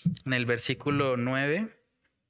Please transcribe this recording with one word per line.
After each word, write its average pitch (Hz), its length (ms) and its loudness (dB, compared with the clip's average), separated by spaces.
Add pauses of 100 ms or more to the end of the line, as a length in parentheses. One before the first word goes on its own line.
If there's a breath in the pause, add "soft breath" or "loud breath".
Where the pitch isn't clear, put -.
(260 loud breath)
en 135 80 0
el 123 100 0
versículo 131 720 0
nueve. 139 580 -2 (560)